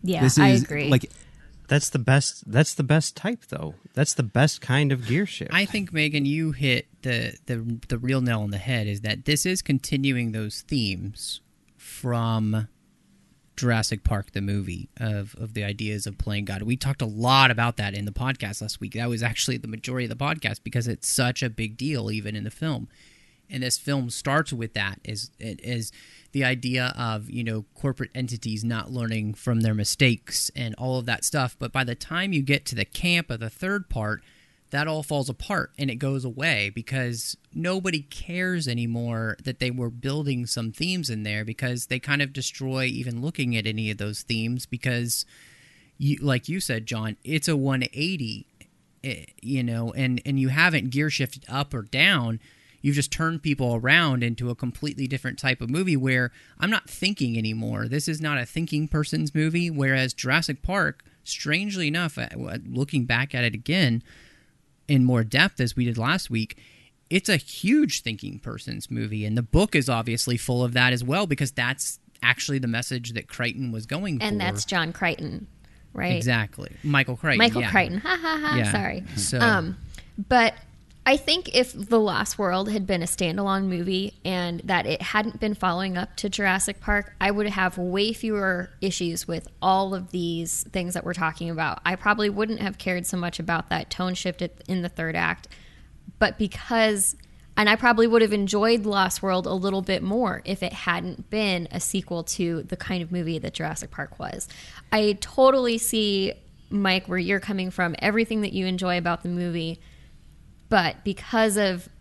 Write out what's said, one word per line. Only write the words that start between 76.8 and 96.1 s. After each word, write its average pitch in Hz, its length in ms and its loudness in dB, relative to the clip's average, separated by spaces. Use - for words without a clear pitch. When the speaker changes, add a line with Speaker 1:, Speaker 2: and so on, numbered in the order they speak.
Speaker 4:
Michael 135 360 2
Crichton, 147 220 2
Speaker 1:
Michael 233 220 4
Speaker 4:
yeah. 220 100 0
Speaker 1:
Crichton. 185 280 2
Ha, 349 200 -2
ha, 320 220 -2
ha. 302 160 0
Speaker 4:
Yeah. 104 140 2
Speaker 1:
Sorry. - 320 -2
Speaker 4:
So 104 220 0
Speaker 1:
Um, 190 380 2
but 226 380 4
I 269 120 6
think 320 380 0
if 247 180 4
The 220 260 2
Lost 202 380 0
World 190 320 0
had 208 160 -2
been 185 160 0
a 170 60 -2
standalone 196 560 0
movie 185 500 -2
and 175 420 -4
that 180 200 2
it - 160 -2
hadn't 214 380 -2
been 214 160 0
following 185 420 -2
up 185 200 -6
to 208 120 -4
Jurassic 190 520 0
Park, 202 380 0
I 202 120 2
would 208 160 0
have 190 320 0
way 196 340 0
fewer 190 560 -2
issues 175 480 -2
with 165 200 -6
all 190 360 4
of 180 160 -8
these 170 600 -2
things 180 220 -2
that 175 100 -4
we're 175 120 -4
talking 165 340 -2
about. 160 340 -2
I 175 120 2
probably 208 340 2
wouldn't 214 300 -2
have 190 180 -4
cared 180 300 -2
so 185 100 -2
much 175 220 -4
about 170 300 -2
that 160 200 -4
tone 185 240 -2
shift 180 300 -4
at, 170 80 -4
in 185 160 0
the 170 60 -4
third 165 260 -4
act, 170 320 0